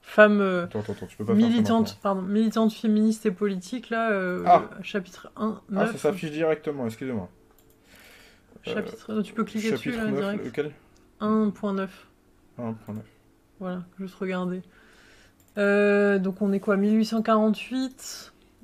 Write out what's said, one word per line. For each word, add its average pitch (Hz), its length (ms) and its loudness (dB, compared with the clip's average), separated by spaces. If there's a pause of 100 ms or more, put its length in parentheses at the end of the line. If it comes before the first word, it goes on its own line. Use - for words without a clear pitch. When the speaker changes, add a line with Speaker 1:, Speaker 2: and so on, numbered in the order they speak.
Speaker 1:
femme, 208 380 6
euh, 185 240 0
Speaker 2:
Attends, - 160 -6
attends, - 140 -8
attends, - 120 -12
tu - 100 -18
peux - 80 -8
pas 117 100 2
faire 220 80 6
ça 233 60 6
Speaker 1:
militante, 220 400 4
Speaker 2:
maintenant. - 140 -16
Speaker 1:
pardon, 190 200 -2
militante 220 500 2
féministe 220 540 0
et 214 40 4
politique, 202 600 -6
là, 226 200 -2
euh, 180 360 -2
Speaker 2:
Ah. 175 180 8 (140)
Speaker 1:
le 196 40 -16
chapitre - 540 -8
un, 214 240 -4 (100)
Speaker 2:
Ah, - 40 -6
Speaker 1:
neuf. 214 180 0
Speaker 2:
ça 139 60 -10
s'affiche 165 340 -2
directement, 151 540 -2
excusez-moi. 113 420 -6 (1300)
Speaker 1:
Chapitre, - 500 -8
Speaker 2:
Euh, 214 100 -2
Speaker 1:
tu - 100 -8
peux 220 120 -2
cliquer 220 280 -4
dessus, - 200 -4
Speaker 2:
chapitre 226 120 -4
Speaker 1:
là, 214 60 -2
Speaker 2:
neuf, 202 100 -2
Speaker 1:
direct. 202 240 -4
Speaker 2:
lequel ? 147 280 -6 (480)
Speaker 1:
Un 214 300 2
point 202 220 -4
neuf. 190 360 -6 (500)
Speaker 2:
Un 113 140 -6
point 110 220 -12
neuf. 110 120 -12 (520)
Speaker 1:
Voilà, 180 240 -8 (160)
juste 190 180 -10
regarder. 185 460 -4 (960)
Euh, 101 600 4
donc 185 240 -2
on 196 100 2
est 196 80 0
quoi, 202 160 2
mille 208 200 4
huit 220 100 4
cent 220 160 0
quarante-huit ? 220 1120 -2 (320)